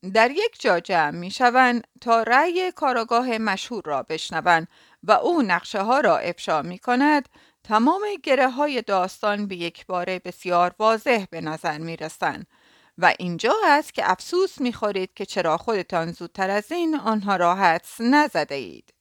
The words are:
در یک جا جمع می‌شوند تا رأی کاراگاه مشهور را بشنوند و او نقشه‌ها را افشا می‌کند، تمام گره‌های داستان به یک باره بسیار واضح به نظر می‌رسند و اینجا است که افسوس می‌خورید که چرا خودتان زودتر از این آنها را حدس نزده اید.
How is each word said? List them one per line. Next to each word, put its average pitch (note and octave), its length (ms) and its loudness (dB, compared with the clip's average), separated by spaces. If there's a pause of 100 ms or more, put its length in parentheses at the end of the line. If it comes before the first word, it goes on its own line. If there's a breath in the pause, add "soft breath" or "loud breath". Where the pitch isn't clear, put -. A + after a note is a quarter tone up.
(140)
در A3+ 180 4
یک G#4 280 -4
جا F#3 200 2
جمع D#3+ 320 0
می‌شوند A#3+ 760 2 (140)
تا A3+ 220 2
رأی E4+ 480 2
کاراگاه A#3+ 680 -2
مشهور G#3+ 480 -4
را D3 180 -4
بشنوند E3 640 0 (360 soft breath)
و - 80 2
او E4 300 4
نقشه‌ها G#3 580 0
را F#3 180 2
افشا E3 440 -4
می‌کند، B3 680 0 (340 soft breath)
تمام B3 380 2 (220)
گره‌های C4 580 0
داستان G3+ 680 -2
به F#3+ 80 -10
یک E3+ 300 -10
باره F3+ 340 -4
بسیار F3+ 600 -2
واضح A3 520 0
به E3 100 -10
نظر D#3 360 -6
می‌رسند E3 680 -6 (500 soft breath)
و E3 220 4
اینجا F3+ 340 -2 (120)
است D4 280 4
که - 180 0
افسوس F4 500 -2
می‌خورید G#3 520 -4
که A#3+ 120 -8
چرا E3+ 320 0
خودتان F3 540 -4
زودتر F#3+ 380 -6
از G#3 220 -2
این D#4+ 280 0
آنها G3+ 360 -2
را F3 200 2
حدس F3 440 0
نزده A#3 560 2
اید. F2 460 -12